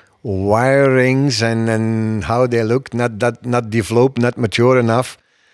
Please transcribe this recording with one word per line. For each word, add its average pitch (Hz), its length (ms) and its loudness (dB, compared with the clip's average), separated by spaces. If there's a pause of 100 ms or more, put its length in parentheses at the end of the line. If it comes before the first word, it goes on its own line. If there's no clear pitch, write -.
(240)
wirings 131 1160 2
and, 113 260 0
and 110 560 -2
how 120 220 0
they 117 180 0
look, 120 300 -2
not 117 240 -2
that, 120 260 -2
not 120 260 -2
developed, 117 480 0
not 120 200 0
mature 123 400 2
enough. 120 400 -2 (360)